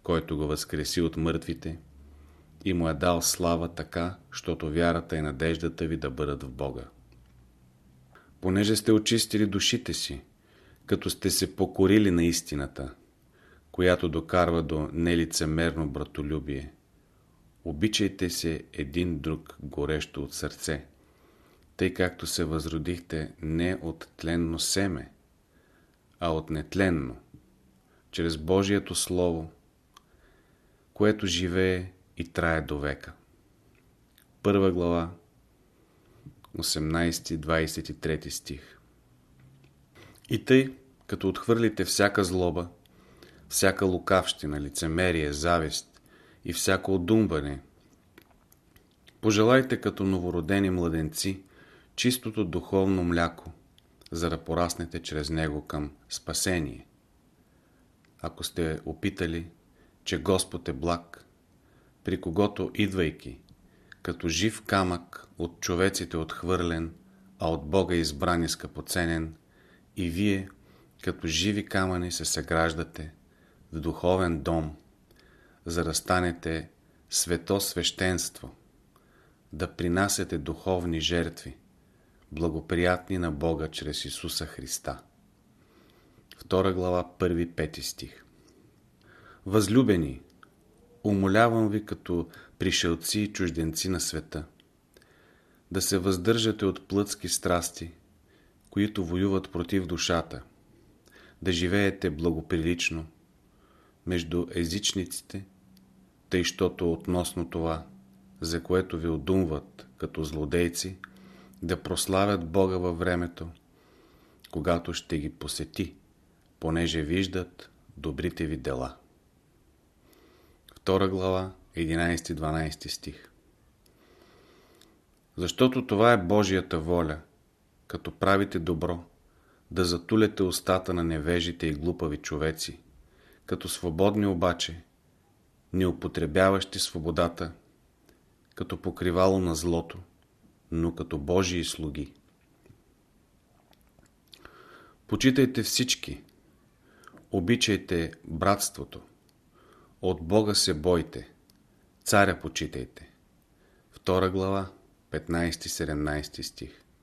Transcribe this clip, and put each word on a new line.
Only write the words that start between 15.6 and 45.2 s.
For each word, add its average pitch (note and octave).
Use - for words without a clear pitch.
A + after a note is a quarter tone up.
братолюбие, C#2+
обичайте F#2
се D#2+
един D#2+
друг D#2
горещо D2
от C#2
сърце, D2+
тъй F#2
както F2+
се E2+
възродихте D#2+
не E2
от D#2+
тленно E2
семе, F#2+
а E2+
от D#2+
нетленно, D#2
чрез E2
Божието F#2+
Слово – E2+
което G#2+
живее F#2
и -
трае E2
до D2
века.“ C#2+
Първа G2
глава, E2+
осемнайсти, E2
двайсет D#2+
и D2+
трети D#2
стих. -
И A#2+
тъй, C3
като G2
отхвърлите A2+
всяка G2+
злоба, F2
всяка F#2+
лукавщина, F2
лицемерие, D#2+